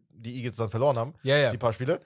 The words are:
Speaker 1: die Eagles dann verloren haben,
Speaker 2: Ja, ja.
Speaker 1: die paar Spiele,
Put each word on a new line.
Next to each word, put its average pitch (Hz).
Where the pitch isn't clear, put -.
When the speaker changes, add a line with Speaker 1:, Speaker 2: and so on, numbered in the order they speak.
Speaker 1:
die 120
Eagles 120
dann 110
verloren 123
haben, 117
Speaker 2:
Ja, 135
ja. 135
Speaker 1:
die 107
paar 117
Spiele, 127